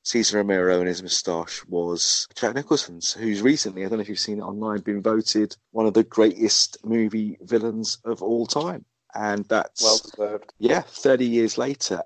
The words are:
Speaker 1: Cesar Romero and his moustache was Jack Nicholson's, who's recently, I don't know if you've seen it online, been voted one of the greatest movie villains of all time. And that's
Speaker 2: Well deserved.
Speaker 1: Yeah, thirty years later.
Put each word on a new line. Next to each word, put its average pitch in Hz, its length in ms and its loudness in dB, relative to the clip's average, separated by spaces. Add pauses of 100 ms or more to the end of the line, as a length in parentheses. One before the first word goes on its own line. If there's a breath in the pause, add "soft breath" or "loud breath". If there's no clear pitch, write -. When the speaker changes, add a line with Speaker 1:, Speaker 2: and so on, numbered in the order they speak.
Speaker 1:
Cesar 110 340 0
Romero 92 440 2
and 90 80 0
his 90 140 -4
moustache 85 640 -4
was 85 680 -2
Jack 117 200 -2
Nicholson's, 131 580 -2
who's 104 280 -4
recently, 107 460 2
I - 20 -6
don't 110 80 -2
know 107 60 -4
if 101 80 -10
you've 92 80 -6
seen 104 220 -4
it - 20 -8
online, 104 380 -4
been 104 200 -4
voted 110 560 0 (140)
one 110 160 0
of 101 80 2
the 110 100 8
greatest - 800 2
movie 110 560 -2
villains 110 640 -2
of 113 180 -4
all 117 240 0
time. 165 380 -4 (300)
And 104 320 -2
that's - 340 -2
Speaker 2:
Well 110 180 4
deserved. - 600 -8
Speaker 1:
Yeah, 120 240 2
thirty 127 420 2
years 117 320 2
later. 127 500 -4